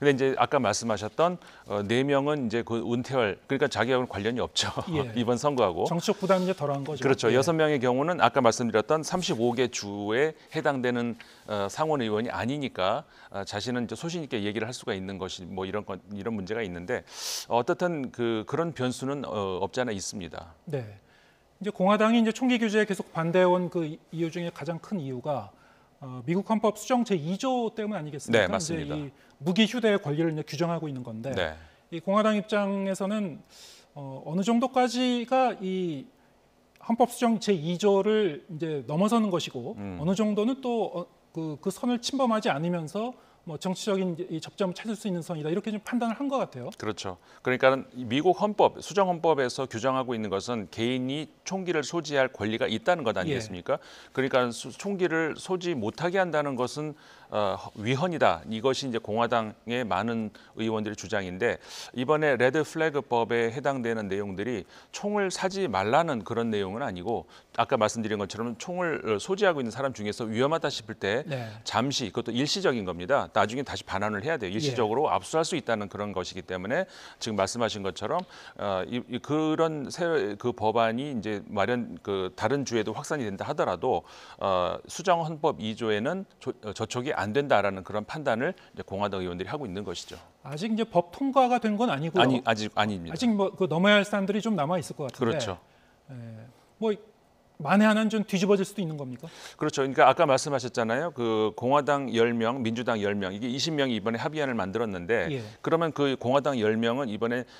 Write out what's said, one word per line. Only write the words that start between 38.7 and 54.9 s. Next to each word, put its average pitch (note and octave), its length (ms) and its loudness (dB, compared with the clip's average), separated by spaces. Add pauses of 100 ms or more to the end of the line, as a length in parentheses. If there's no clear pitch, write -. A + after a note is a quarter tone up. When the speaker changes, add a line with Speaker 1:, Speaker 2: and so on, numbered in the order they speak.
Speaker 2:
넘어서는 G#3 420 4
것이고, D#3 480 -2
Speaker 1:
음. G2 220 -6
Speaker 2:
어느 F3 160 2
정도는 G#3+ 460 0
또, A#3 240 0
어, F3 200 -6 (260)
그, D#3 280 -6
그 G3 100 -4
선을 A#3+ 300 -2
침범하지 A#3+ 500 0
않으면서 F3 640 -2 (300)
뭐 D#3 140 -10
정치적인 F#3 540 -2
이제 E3+ 180 -6
이 D#3+ 100 -4
접점을 F3+ 320 -4
찾을 G#3+ 220 -6
수 G#3 140 -6
있는 F3 120 -2
선이다, D#3 300 -6
이렇게 G3+ 220 -2
좀 G#3 120 -6
판단을 A#3 300 -2
한 C#4 140 -4
것 C4+ 100 0
같아요. C#3+ 400 -6
Speaker 1:
그렇죠. G2+ 400 -6 (240)
그러니까는 B2+ 500 4
이 B2 120 -10
미국 D3+ 360 2
헌법, G3+ 400 4
수정 F#3+ 280 0
헌법에서 C#3 580 2
규정하고 C3 480 0
있는 G#2+ 160 -4
것은 G2+ 400 -2
개인이 B2+ 580 -4 (140)
총기를 F3 400 -2
소지할 C#3+ 460 0
권리가 A2 400 -2
있다는 D#3+ 340 0
것 G#2+ 160 0
아니겠습니까? A2 560 -2
Speaker 2:
예. D3+ 40 -4 (340)
Speaker 1:
그러니까 B2+ 400 2
수-, B2 180 -10
총기를 E3 640 0